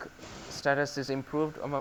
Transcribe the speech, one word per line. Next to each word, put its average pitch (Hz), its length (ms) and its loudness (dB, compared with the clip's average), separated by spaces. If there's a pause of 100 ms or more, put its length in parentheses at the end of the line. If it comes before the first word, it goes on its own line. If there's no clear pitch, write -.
(500)
status 143 480 2
is 131 120 0
improved 147 500 0
of 143 140 -4
a, 139 80 2